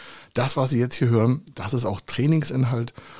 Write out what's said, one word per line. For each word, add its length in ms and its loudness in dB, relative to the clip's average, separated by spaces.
das, 220 0
was 140 0
Sie 80 0
jetzt 160 0
hier 140 0
hören, 340 4
das 200 -6
ist 100 -2
auch 160 -4
Trainingsinhalt 920 0